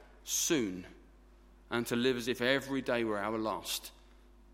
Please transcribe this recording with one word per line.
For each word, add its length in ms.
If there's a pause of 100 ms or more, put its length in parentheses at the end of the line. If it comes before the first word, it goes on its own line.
(260)
soon, 600 (840)
and 160
to 80
live 220
as 100
if 140
every 400
day 240
were 120
our 200
last, 540 (640)